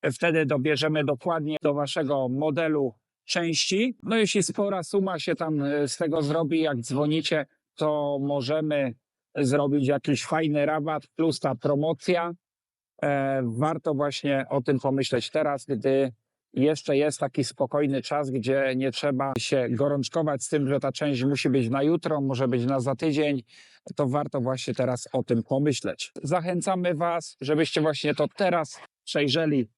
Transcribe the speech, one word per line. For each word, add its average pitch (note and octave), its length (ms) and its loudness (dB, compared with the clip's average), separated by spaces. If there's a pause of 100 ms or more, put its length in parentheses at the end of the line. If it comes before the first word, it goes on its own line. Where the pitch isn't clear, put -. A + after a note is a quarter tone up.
(120)
wtedy D#3+ 340 2
dobierzemy D3+ 580 2
dokładnie D3+ 580 -2
do D3 120 2
waszego C#3+ 540 0
modelu D3 680 0 (300)
części. F#3 800 0
No, A3+ 140 0
jeśli G#3 260 2
spora G3+ 400 -2
suma F#3+ 360 0
się E3 160 -2
tam, D#3 280 -2
e, C#3+ 260 0
z - 80 -6
tego D#3+ 260 0
zrobi, D#3+ 380 0
jak D3 200 0
dzwonicie, D3+ 640 0 (280)
to D3 460 0
możemy C#3+ 720 0 (420)
zrobić C#3+ 520 2
jakiś C#3+ 360 0
fajny D3+ 420 0
rabat D3+ 400 -2
plus D#3+ 340 -2
ta C3+ 140 0
promocja. E3 760 0 (680)
E, C3+ 420 0
warto D3+ 500 0
właśnie C#3 560 0
o C#3 120 0
tym C#3 160 2
pomyśleć C3 520 0
teraz, D3+ 340 -2
gdy C3+ 480 2 (400)
jeszcze D3 440 2
jest D3 240 0
taki C#3 240 0
spokojny C#3 580 0
czas, D3 280 -2
gdzie C3 460 0
nie C3 160 0
trzeba C3+ 460 -2
się B2+ 320 0
gorączkować C#3+ 720 0
z - 60 -8
tym, C#3+ 200 0
że C3+ 120 2
ta C3+ 120 -2
część C3+ 320 -2
musi C#3 260 2
być B2 180 2
na C3+ 140 0
jutro, D#3 380 0
może C3+ 280 0
być A#2+ 160 0
na C3+ 160 0
za C3 140 -2
tydzień, D3 480 0 (540)
to D3 100 0
warto C#3 340 -2
właśnie B2+ 340 -2
teraz B2 380 -2
o B2+ 100 0
tym A#2 200 0
pomyśleć. C#3 680 -2 (100)
Zachęcamy F3 720 0
was, E3+ 460 -4
żebyście D3+ 400 2
właśnie D3+ 340 0
to G3+ 120 0 (100)
teraz F3 440 0 (240)
przejrzeli D3 720 0